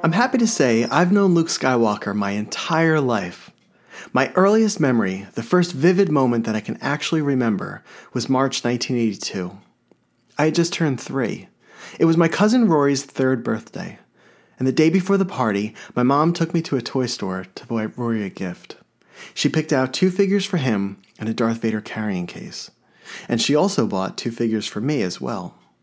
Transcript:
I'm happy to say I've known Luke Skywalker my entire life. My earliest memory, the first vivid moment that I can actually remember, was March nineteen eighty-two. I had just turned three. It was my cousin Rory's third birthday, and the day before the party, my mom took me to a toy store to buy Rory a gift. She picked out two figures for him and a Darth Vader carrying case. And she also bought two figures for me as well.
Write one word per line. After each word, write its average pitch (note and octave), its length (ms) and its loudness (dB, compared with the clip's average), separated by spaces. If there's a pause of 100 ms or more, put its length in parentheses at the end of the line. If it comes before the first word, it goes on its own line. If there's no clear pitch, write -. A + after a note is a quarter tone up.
I'm E3 80 4
happy B3 240 0
to A#3 100 2
say A#2+ 380 2
I've F3 280 2
known G3+ 200 4
Luke E3 160 2
Skywalker A2+ 640 0
my G2+ 180 -2
entire D#3 680 0
life. G#2 500 -4 (640)
My B2+ 220 2
earliest G#3 440 4
memory, G#2 540 0
the A#2 100 -6
first F3 300 2
vivid F3 380 2
moment A#2+ 340 2
that A2+ 100 -2
I G#2+ 60 0
can - 220 -8
actually D3 400 -2
remember, A#2 600 -2 (300)
was A#2+ 160 -4
March C3+ 380 0
nineteen A#2+ 320 -2
eighty-two. G2 580 -4 (800)
I D3 80 2
had D#3 120 2
just E3+ 180 0
turned C#3+ 260 -2
three. B2 480 -4 (500)
It E3 60 2
was E3 140 4
my E3 100 4
cousin G#3+ 400 4
Rory's C#3+ 340 4
third C3 400 0
birthday, A2+ 560 -8 (600)
and C3 100 0
the C3 40 0
day D#3+ 180 4
before F#3+ 260 2
the F#3+ 80 2
party, A2 500 -2 (200)
my B2 80 2
mom D3 320 4
took E3 180 -2
me E3 80 2
to D3 160 -4
a A#2 60 0
toy B2+ 240 -2
store F#2 480 -6
to - 120 -18
buy A2+ 200 -4
Rory A#2 380 -4
a F#2+ 40 -6
gift. - 480 -10 (560)
She - 160 -2
picked D#3 240 0
out C3 220 0
two F#3 160 4
figures G3 340 0
for - 140 -4
him G2+ 420 -2 (180)
and A2+ 120 -4
a A2+ 40 -4
Darth A2+ 280 0
Vader A2 180 -2
carrying G2+ 460 -6
case. - 440 -14 (560)
And A#2 140 0
she C#3 140 0
also D3 320 2
bought F#2+ 320 -4
two A#2+ 120 -6
figures A2 360 -2
for G#2 160 -8
me C#3+ 180 -2
as F2+ 180 -4
well. G2+ 380 -8 (260)